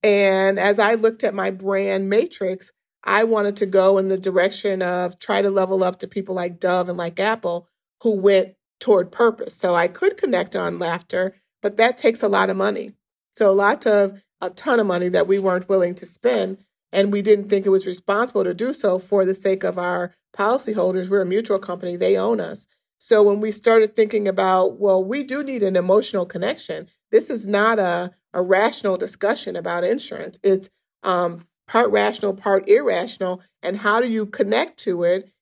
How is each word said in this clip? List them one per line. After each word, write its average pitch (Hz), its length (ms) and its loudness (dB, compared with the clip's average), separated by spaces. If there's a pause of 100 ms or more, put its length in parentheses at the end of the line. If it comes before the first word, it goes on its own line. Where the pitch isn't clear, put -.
And 196 560 4
as 196 200 2
I 220 160 4
looked 226 280 0
at 214 100 0
my 196 160 -4
brand 196 600 -2
matrix, 196 640 -2 (320)
I 202 180 2
wanted 208 340 0
to 202 100 -2
go 190 320 4
in 190 100 -2
the 190 80 0
direction 190 640 -2
of 180 360 -4
try 202 240 -2
to 202 80 2
level 190 320 0
up 185 180 -2
to 190 100 -12
people 190 260 -8
like 175 240 -6
Dove 180 300 0
and 175 80 -6
like 170 200 -8
Apple, 190 520 -4 (340)
who 220 140 2
went 190 380 4 (260)
toward 185 320 2
purpose. 226 420 0
So 180 200 0
I 170 120 2
could 359 300 0
connect 208 360 -2
on 175 240 -4
laughter, 175 580 -4 (260)
but 202 160 -4
that 240 200 2
takes 226 240 0
a 214 60 0
lot 196 220 2
of 190 80 -2
money. 196 340 -4 (400)
So 202 220 2
lots 202 320 2
of, 202 360 0 (200)
a 185 80 -6
ton 233 320 0
of 208 60 0
money 180 200 -2
that 180 200 2
we 196 120 2
weren't 185 300 -2
willing 185 260 0
to 180 100 -18
spend. 196 520 -4 (340)
And 202 220 2
we 202 80 0
didn't 208 260 2
think 202 180 0
it 202 40 0
was 190 180 2
responsible 202 560 -2
to 180 100 -2
do 226 200 -4
so 185 260 -2
for 190 240 0
the 190 100 0
sake 190 300 -2
of 185 140 -2
our 180 360 -4 (220)
policyholders. 202 720 -2
We're 196 140 2
a 180 40 0
mutual 196 340 0
company. 180 360 -8
They 185 220 2
own 208 240 -2
us. 180 260 -12 (300)
So 214 260 4
when 202 160 4
we 214 120 -4
started 220 440 2
thinking 214 320 0
about, 190 520 2
well, 190 240 2
we 254 200 -4
do 262 200 -8
need 262 200 -4
an 185 120 0
emotional 190 500 0
connection. 190 640 -8 (220)
This 240 180 2
is 220 160 -6
not 208 340 2
a, 175 320 -2 (220)
a 180 80 -2
rational 190 560 0
discussion 196 580 -4
about 175 280 -6
insurance. - 600 -6
It's, 190 260 0 (340)
um, 175 420 -2 (220)
part 226 240 2
rational, 208 420 0
part 196 360 0
irrational. 190 720 0 (220)
And 185 140 -6
how 208 220 0
do 254 80 0
you 220 180 -2
connect 214 540 -2
to 175 240 -4
it? 185 260 0 (120)